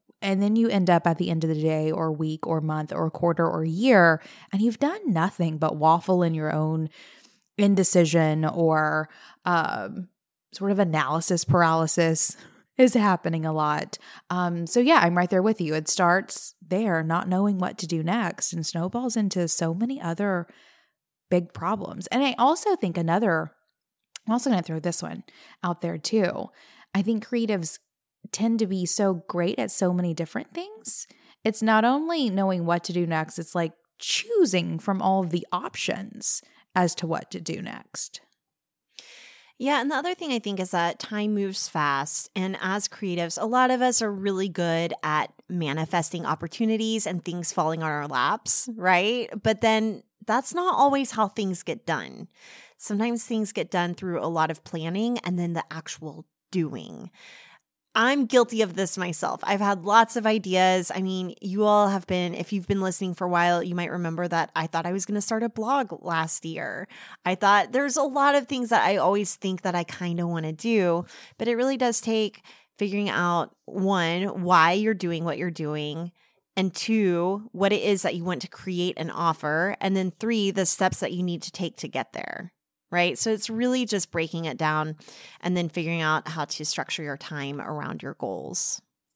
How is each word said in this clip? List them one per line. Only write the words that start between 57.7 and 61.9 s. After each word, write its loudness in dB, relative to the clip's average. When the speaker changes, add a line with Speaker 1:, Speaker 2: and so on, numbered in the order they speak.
Speaker 2:
I'm 4
guilty 4
of 0
this -2
myself. -4
I've 0
had 0
lots 4
of -2
ideas. 2
I -4
mean, -4
you -2
all 6
have -2